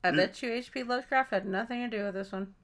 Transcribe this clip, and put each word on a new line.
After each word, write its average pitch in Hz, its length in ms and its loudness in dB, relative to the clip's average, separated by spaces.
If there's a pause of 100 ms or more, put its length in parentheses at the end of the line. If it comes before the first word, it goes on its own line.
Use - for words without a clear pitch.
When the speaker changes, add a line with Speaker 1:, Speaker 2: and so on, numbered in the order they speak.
Speaker 1:
I 185 60 4
Speaker 2:
It 160 60 2
Speaker 1:
bet 190 280 2
you 233 100 -2
H 247 180 -6
P 254 120 -6
Lovecraft 262 480 0
had 196 160 0
nothing 233 420 -2
to 214 80 -4
do 202 60 -2
with 202 100 -2
this 190 180 -6
one. 196 220 -6 (100)